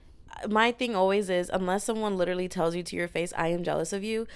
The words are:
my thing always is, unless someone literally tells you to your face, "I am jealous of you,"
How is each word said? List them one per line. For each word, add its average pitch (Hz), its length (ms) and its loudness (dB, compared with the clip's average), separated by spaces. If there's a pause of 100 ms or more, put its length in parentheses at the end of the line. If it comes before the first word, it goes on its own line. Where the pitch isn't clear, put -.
(480)
my 220 240 4
thing 240 240 -2
always 190 340 4
is, 180 220 0
unless 185 320 0
someone 214 340 -2
literally 180 300 0
tells 170 260 0
you 175 100 -4
to 175 120 -8
your 175 140 -2
face, 170 260 -2
"I 165 140 0
am 175 160 0
jealous 156 260 0
of 202 100 -4
you," 220 340 -4